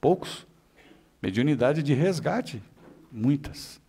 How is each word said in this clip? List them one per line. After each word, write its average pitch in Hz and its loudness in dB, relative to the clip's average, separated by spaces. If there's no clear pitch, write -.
poucos. - 0
Mediunidade 127 2
de 139 2
resgate, 165 -2
muitas. 135 -2